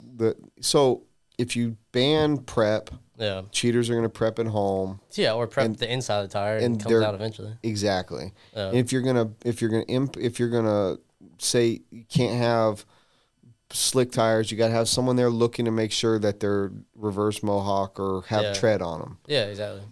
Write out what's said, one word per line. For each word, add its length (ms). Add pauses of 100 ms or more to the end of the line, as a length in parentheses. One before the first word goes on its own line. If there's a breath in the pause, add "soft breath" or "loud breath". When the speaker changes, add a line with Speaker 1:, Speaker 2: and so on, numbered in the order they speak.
(180)
Speaker 1:
the, 180 (240)
so 440 (340)
if 180
you 220 (140)
ban 480
prep, 500 (280)
Speaker 2:
Yeah. 340
Speaker 1:
cheaters 400
are 40
gonna 140
prep 300
at 80
home. 520 (140)
Speaker 2:
Yeah, 200
or 120
prep 220
Speaker 1:
And 100
Speaker 2:
the 140
inside 320
of 60
the 40
tire 240
and 80
Speaker 1:
and 160
Speaker 2:
comes 100
Speaker 1:
they're 120
Speaker 2:
out 100
eventually. 480
Speaker 1:
Exactly. 720 (220 soft breath)
Speaker 2:
Yeah. 160
Speaker 1:
If 200
you're 120
gonna, 260 (160)
if 160
you're 80
gonna 140
imp-, 340
if 220
you're 100
gonna 480 (400)
say 440 (100)
you 180
can't 280
have 480 (880 soft breath)
slick 400
tires, 400
you 60
gotta 160
have 160
someone 260
there 140
looking 360
to 60
make 200
sure 260
that 220
they're 320 (240)
reverse 480
mohawk 560
or 300
have 140
Speaker 2:
Yeah. 100
Speaker 1:
tread 280
on 200
'em. 160 (100)
Speaker 2:
Yeah, 180
exactly. 360 (100)